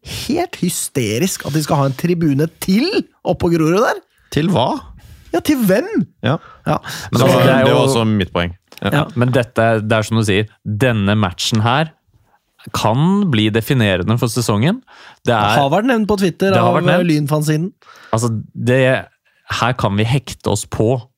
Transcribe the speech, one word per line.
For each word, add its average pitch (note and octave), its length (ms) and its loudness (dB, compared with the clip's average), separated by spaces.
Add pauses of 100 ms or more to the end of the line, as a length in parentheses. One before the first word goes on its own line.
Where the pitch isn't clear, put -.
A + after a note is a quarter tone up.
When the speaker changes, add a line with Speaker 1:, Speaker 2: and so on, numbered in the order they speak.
Speaker 1:
helt - 520 -6
hysterisk C3+ 880 -4
at C#3+ 60 -6
de D#3 100 0
skal D#3 140 0
ha C#3 80 2
en C3+ 80 0
tribune E3 520 0 (140)
til G#3+ 260 2 (400)
oppå F3+ 240 0
Grorud E3 320 2
der. G4+ 200 0 (300)
Speaker 2:
Til D#3 180 0
hva? C3+ 180 2 (680)
Speaker 1:
Ja, E4+ 60 2
til D4 240 0
hvem? G#3 240 2 (340)
Speaker 2:
Ja. C3 140 0 (320)
Speaker 1:
Ja. D3+ 100 0 (340)
Speaker 2:
Men - 100 0
Speaker 1:
Så - 40 4
Speaker 2:
altså, C3 140 4
Speaker 3:
det B2+ 100 4
er C3 140 4
Speaker 2:
det C3 80 4
var - 0 -
Speaker 3:
jo B2 160 2
Speaker 2:
også B2 180 2
mitt G#2 280 0
poeng. F2 200 -2 (300)
Ja. G2 80 0
Speaker 1:
Ja. D3 140 0 (100)
Speaker 3:
Men B2 160 0
dette, A2+ 500 0
det A2 160 -2
er G#2+ 60 0
som A2+ 140 -2
du A2+ 80 2
sier, G#2 220 0 (200)
denne G#2+ 500 0
matchen G#2 460 -2
her C#3+ 300 0 (800)
kan F3 580 0
bli G#2+ 180 2
definerende G#2+ 680 0
for B2+ 80 -2
sesongen. A#2+ 540 -2 (420)
Det B2 100 2
er G#2+ 240 2
Speaker 1:
Har C#3 120 2
vært G3 160 0
nevnt A3+ 220 0
på G#3 100 0
Twitter F#3+ 340 0
Speaker 3:
Det F#3+ 80 2
har F3 160 2
Speaker 1:
av, D#3 80 0
Speaker 3:
vært - 20 0
nevnt. E3 160 2
Speaker 1:
eh, F3 120 0
Lynfansiden. D3+ 580 0 (400)
Speaker 3:
Altså, A#2 180 0 (260)
det, B2 500 2 (460)
her A#2+ 220 0
kan G2+ 240 -2
vi G#2+ 60 2
hekte B2 440 -4
oss G2+ 180 -2
på A#2 360 -2 (160)